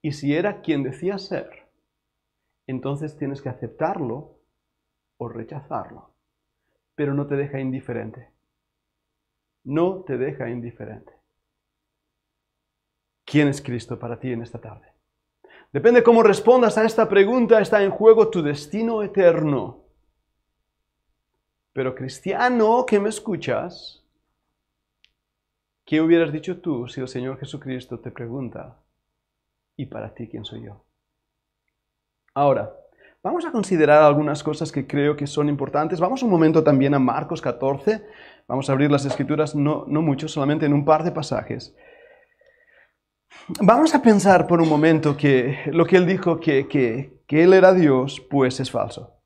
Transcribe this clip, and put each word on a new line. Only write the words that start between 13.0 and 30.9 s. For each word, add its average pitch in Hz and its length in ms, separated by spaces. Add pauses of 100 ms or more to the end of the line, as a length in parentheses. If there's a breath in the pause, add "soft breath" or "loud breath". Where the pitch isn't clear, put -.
¿Quién 147 240
es 139 120
Cristo 120 380
para 117 220
ti 131 120
en 117 100
esta 113 180
tarde? 107 320 (800 soft breath)
Depende 233 300
cómo 233 200
respondas 220 560
a 214 60
esta 220 240
pregunta, 214 520
está 202 220
en 196 80
juego 220 380
tu 180 140
destino 214 600
eterno. 160 840 (1900)
Pero 131 220
cristiano 226 920
que 208 140
me 202 80
escuchas, 170 1000 (1800)
¿qué 151 160
hubieras 165 320
dicho 156 280
tú 123 280
si - 120
el 127 80
Señor 131 300
Jesucristo 131 600
te 127 100
pregunta, 120 680 (960)
"¿Y 131 100
para 110 280
ti 117 120
quién 113 180
soy 113 200
yo?"? 104 200 (1500)